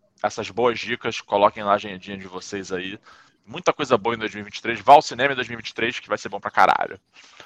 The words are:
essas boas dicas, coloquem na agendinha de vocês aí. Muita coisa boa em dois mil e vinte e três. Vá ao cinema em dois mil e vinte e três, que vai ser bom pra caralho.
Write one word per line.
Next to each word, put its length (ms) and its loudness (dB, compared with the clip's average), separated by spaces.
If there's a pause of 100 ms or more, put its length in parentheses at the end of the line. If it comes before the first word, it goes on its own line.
(220)
essas 300 -4
boas 280 0
dicas, 400 -6
coloquem 440 2
na 100 2
agendinha 440 -4
de 100 -16
vocês 440 -12
aí. 280 -6 (440)
Muita 300 -4
coisa 240 0
boa 180 -2
em 40 -6
dois 120 -6
mil 100 -10
e 40 -12
vinte 120 -14
e 40 -16
três. 180 -4
Vá 140 8
ao 80 10
cinema 320 -2
em 20 -6
dois 120 -4
mil 100 -12
e 60 -14
vinte 60 -14
e 40 -12
três, 260 -2
que 80 -16
vai 120 -2
ser 100 -10
bom 100 -10
pra 120 -8
caralho. 480 4 (460)